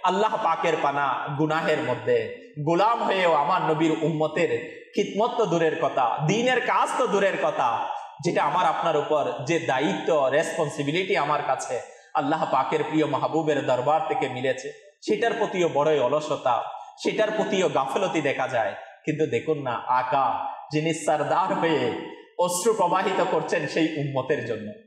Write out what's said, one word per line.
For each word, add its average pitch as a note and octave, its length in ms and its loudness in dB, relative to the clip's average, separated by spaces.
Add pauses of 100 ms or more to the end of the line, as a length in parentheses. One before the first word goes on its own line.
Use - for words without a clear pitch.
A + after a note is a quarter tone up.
আল্লাহ G3+ 400 2
পাকের E3 380 2
পানা C#3+ 560 -2
গুনাহের D#3 460 0
মধ্যে, A#2 520 0 (300)
গোলাম F#3+ 380 2
হয়েও F#3 300 2
আমার D#3 280 2
নবীর D#3+ 300 2
উম্মতের D#3 920 -2 (140)
খিদমত G#3 420 0
তো A3+ 80 2
দূরের E3 360 2
কথা, E3 440 0
দ্বীনের A#3 400 2
কাজ A3 320 2
তো B3+ 100 2
দূরের F#3+ 340 2
কথা, B2 480 0 (340)
যেটা E3+ 200 2
আমার E3 220 2
আপনার D#3+ 320 2
উপর C#3+ 360 0 (120)
যে D#3+ 140 0
দায়িত্ব, D3 680 0
responsibility D#3 920 0
আমার D3 260 0
কাছে C3 380 -2 (320)
আল্লাহ D#3 380 0
পাকের D3 320 0
প্রিয় D3+ 220 2
মাহবুবের C#3+ 600 0
দরবার C3 420 2
থেকে D3 220 -2
মিলেছে, B2+ 720 -6
সেটার A3 320 0
প্রতিও F#3 400 0
বড়ই D3 260 4
অলসতা, C3 640 0 (400)
সেটার G#3 280 0
প্রতিও F#3 380 0
গাফলতি D#3+ 520 0
দেখা C3 260 0
যায়। A2 280 0 (300)
কিন্তু D#3 200 0
দেখুন C#3+ 360 -2
না, C3 100 -4
আকা B2 760 0 (260)
যিনি D#3 220 0
সরদার D#3 600 0
হয়ে D3 580 0 (280)
অশ্রু F3+ 340 2
প্রবাহিত F#3 580 2
করছেন D#3 360 0
সেই D#3 300 0
উম্মতের C3+ 480 -2
জন্য G#2+ 260 -6 (160)